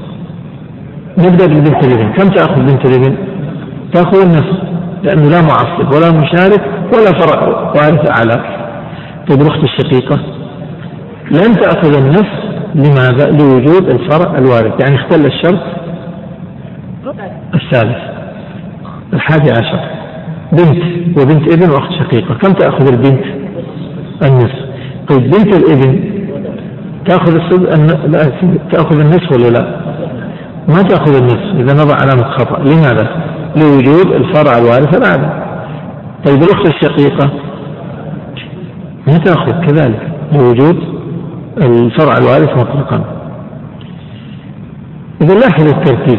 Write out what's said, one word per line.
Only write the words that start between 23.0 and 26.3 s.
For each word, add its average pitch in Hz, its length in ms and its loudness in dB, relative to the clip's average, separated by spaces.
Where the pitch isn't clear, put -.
النصف. 127 420 2
طيب، 135 220 4
بنت 202 260 4
الابن 135 440 4